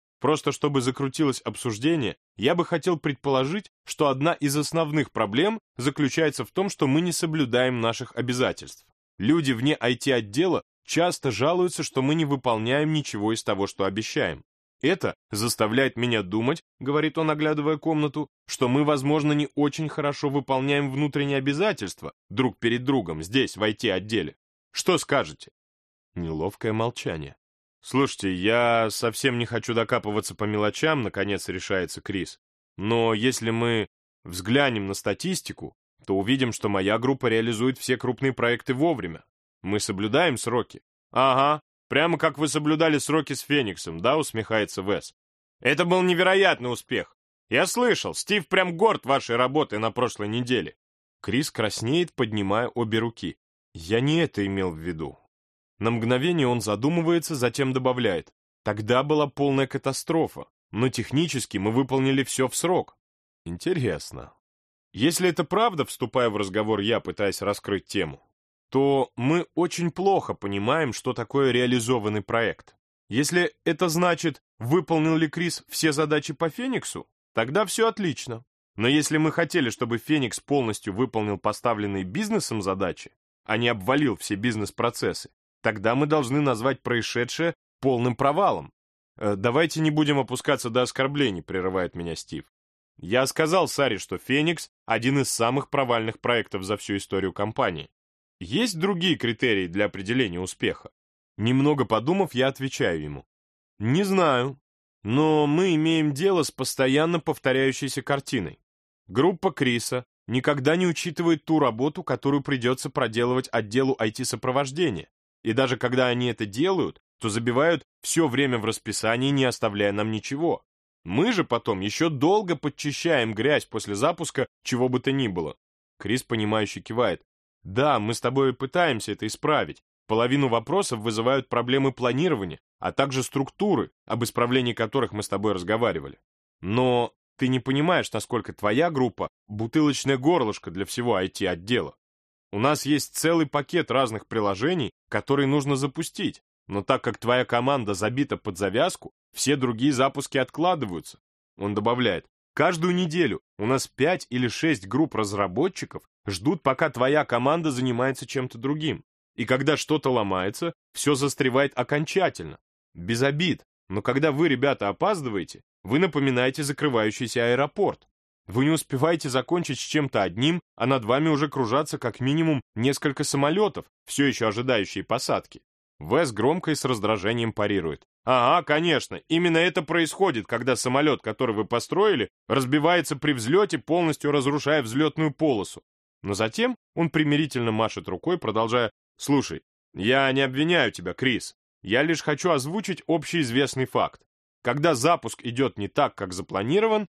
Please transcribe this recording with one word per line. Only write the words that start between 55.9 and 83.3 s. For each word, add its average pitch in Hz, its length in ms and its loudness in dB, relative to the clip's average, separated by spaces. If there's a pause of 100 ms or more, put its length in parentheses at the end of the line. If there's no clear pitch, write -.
мгновение 127 560 2
он 120 120 2
задумывается, 160 760 0
затем 127 360 0
добавляет: 123 600 0 (320)
«Тогда 110 400 2
была 147 240 2
полная 135 400 0
катастрофа, 139 800 -4 (260)
но 117 160 0
технически 131 720 -2
мы 101 120 0
выполнили 131 540 2
всё 127 240 -2
в - 80 -8
срок». 170 420 0 (460)
«Интересно». 87 880 -4 (600)
«Если 165 360 0
это 170 160 0
правда», — 190 420 0
вступаю 120 460 -2
в 101 40 -4
разговор 104 440 0
я, 104 180 0
пытаясь 95 440 -4
раскрыть 101 440 -2
тему, 82 340 -4 (500)
«то 139 440 2
мы 151 400 0
очень 170 380 -2
плохо 185 420 0
понимаем, 107 580 0
что - 200 -4
такое 131 400 0
реализованный 120 720 2
проект. - 520 -2 (340)
Если 151 460 0 (100)
это 165 240 0
значит, 170 540 0 (160)
выполнил 160 560 2
ли 160 140 2
Крис 170 400 -4
все 156 240 0
задачи 151 400 0
по 165 160 -2
Фениксу, 240 580 -6 (280)
тогда 135 300 0
всё 220 220 0
отлично. 156 580 -4 (300)
Но 110 140 0
если 147 280 2
мы 156 140 2
хотели, 160 400 0
чтобы 117 280 -2
Феникс 139 420 -2
полностью 113 520 -2
выполнил 104 460 -2
поставленные 104 640 -2
бизнесом 139 600 -2
задачи, 95 500 -4 (320)